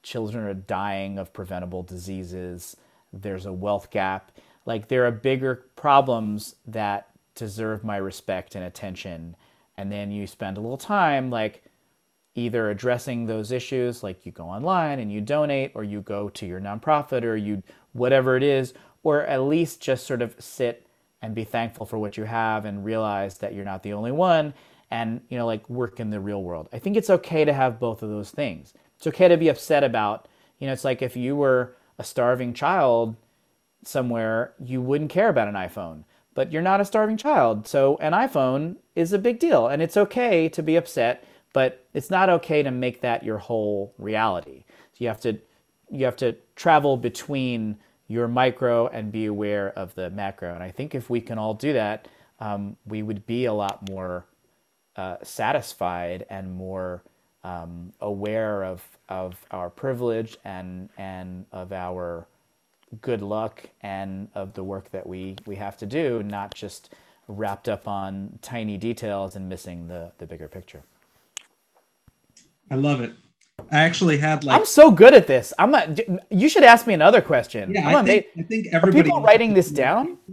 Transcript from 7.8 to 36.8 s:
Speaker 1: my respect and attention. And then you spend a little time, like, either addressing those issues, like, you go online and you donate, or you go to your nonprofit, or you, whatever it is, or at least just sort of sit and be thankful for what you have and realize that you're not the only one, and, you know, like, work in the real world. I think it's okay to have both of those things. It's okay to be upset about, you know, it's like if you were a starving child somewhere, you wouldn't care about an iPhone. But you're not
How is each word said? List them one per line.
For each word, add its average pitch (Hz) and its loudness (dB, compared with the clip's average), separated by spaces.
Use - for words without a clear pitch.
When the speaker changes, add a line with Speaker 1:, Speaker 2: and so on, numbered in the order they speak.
Speaker 1:
my 104 -6
respect 95 -8
and 92 -10
attention. 87 -14
And 101 -8
then 101 -8
you 101 -8
spend 95 -10
a - -10
little 117 -8
time, 147 0
like, 110 -6
either 117 -2
addressing 120 -4
those 110 -6
issues, 123 -4
like, 95 -12
you - -16
go 85 -16
online 147 -4
and 104 -8
you 104 -6
donate, 143 -2
or 107 -8
you 104 -8
go 104 -8
to 98 -14
your 92 -10
nonprofit, 120 -2
or 113 -2
you, 104 -4
whatever 127 2
it 127 2
is, 135 0
or 147 2
at 135 -2
least 156 -2
just - -4
sort 123 -4
of 113 -8
sit - -6
and 110 -10
be 110 -6
thankful 113 -8
for 113 -8
what 104 -8
you 107 -8
have 110 -2
and 101 -10
realize 104 -4
that 104 -8
you're 101 -10
not 95 -10
the 104 -10
only 110 -6
one, 156 2
and, 117 -6
you 127 -8
know, 117 -2
like, 110 -4
work 120 -6
in 110 -6
the 104 -6
real 101 -6
world. 87 -10
I 117 -12
think 202 -2
it's 208 0
okay 165 2
to 147 2
have 131 0
both 113 -4
of 107 -8
those 104 -8
things. 87 -10
It's - -8
okay 180 4
to 175 8
be 160 4
upset 143 2
about, 113 -2
you 139 -10
know, 135 -4
it's - -12
like 131 -2
if 127 -6
you 127 -4
were 127 2
a - -10
starving 123 0
child 120 2
somewhere, 117 -2
you 127 -6
wouldn't 143 -2
care 202 2
about 123 2
an 104 -8
iPhone. 87 -10
But - -4
you're 156 -4
not 190 2